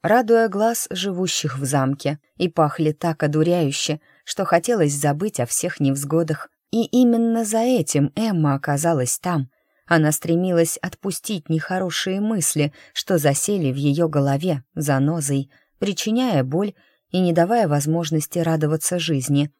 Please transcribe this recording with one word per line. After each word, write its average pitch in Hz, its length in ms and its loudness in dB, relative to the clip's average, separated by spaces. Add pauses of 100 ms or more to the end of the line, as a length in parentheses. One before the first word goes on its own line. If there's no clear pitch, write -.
радуя 226 460 4
глаз 214 420 -2
живущих 180 680 -4
в 139 80 -4
замке, 139 520 -2 (180)
и 180 120 0
пахли 156 440 0
так 156 300 -4
одуряюще, 151 800 0 (240)
что - 220 -6
хотелось 170 480 2
забыть 147 460 -2
о 120 60 0
всех - 320 -6
невзгодах. 147 680 -2 (220)
И 226 140 0
именно 233 600 2
за 214 140 -2
этим 190 580 2
Эмма 170 380 0
оказалась 143 640 -2
там. 156 320 -4 (360)
Она 156 260 4
стремилась 170 680 0
отпустить 185 720 -8
нехорошие 185 680 -2
мысли, 185 520 0 (220)
что - 240 0
засели 147 540 0
в 135 40 -4
её 147 320 2
голове 143 560 0 (100)
занозой, 143 760 0 (280)
причиняя 208 680 0
боль 180 280 -2 (380)
и 185 100 0
не 175 140 2
давая 185 340 4
возможности 156 680 0
радоваться 160 600 0
жизни. 147 600 0